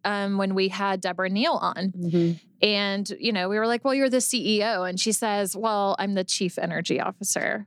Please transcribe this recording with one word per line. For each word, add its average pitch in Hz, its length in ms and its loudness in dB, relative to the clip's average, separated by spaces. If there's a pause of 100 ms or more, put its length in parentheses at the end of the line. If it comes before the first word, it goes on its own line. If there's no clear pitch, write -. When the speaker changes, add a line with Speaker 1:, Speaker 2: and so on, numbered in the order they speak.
Speaker 1:
um, 202 340 0
when 190 160 0
we 190 140 2
had 190 320 -2
Deborah 185 280 -2
Neal 240 320 2
on, 185 320 -2
Speaker 2:
Mm-hmm. 170 400 2 (300)
Speaker 1:
and, 202 560 2
you 233 140 -2
know, 185 160 0
we 208 100 0
were 220 80 2
like, 233 180 0
"Well, 269 100 2
you're 269 140 4
the 254 120 2
C 214 380 0
E 202 60 2
O." 202 200 0
And 185 160 -4
she 220 120 0
says, 202 440 0
"Well, 202 420 0
I'm 196 160 -2
the 185 100 0
chief - 320 -2
energy 170 440 -2
officer." - 640 -4